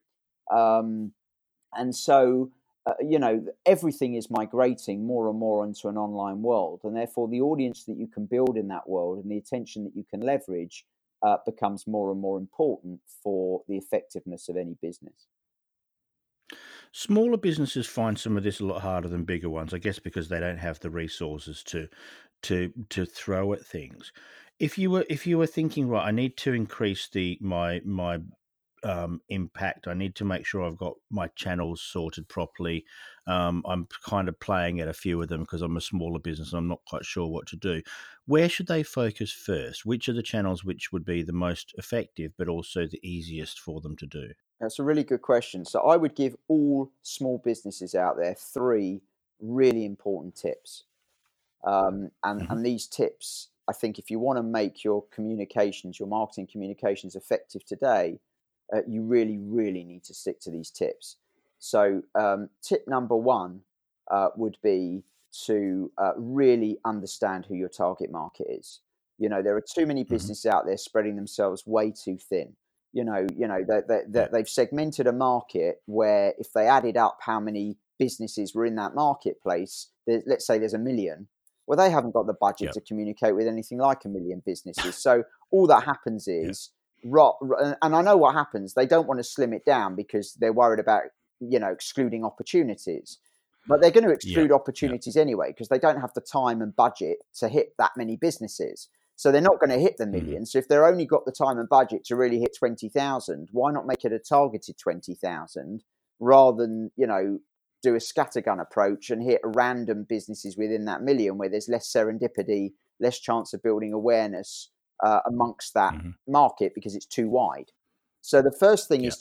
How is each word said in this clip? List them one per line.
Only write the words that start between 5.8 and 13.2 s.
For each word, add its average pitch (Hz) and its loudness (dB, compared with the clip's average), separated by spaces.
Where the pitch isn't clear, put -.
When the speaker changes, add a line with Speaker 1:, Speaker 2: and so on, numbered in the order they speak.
Speaker 1:
an 104 -6
online 104 -6
world, 98 0
and 107 -6
therefore 117 -4
the 120 -4
audience 135 -2
that 110 -10
you 113 -8
can 107 -10
build 123 0
in 104 -6
that 92 -10
world 92 -4
and 104 -8
the 104 -6
attention 110 -8
that 92 -12
you 101 -10
can 104 -12
leverage, 92 -6
uh, 104 2
becomes 101 -4
more 104 -2
and 98 -4
more 98 -4
important 95 -4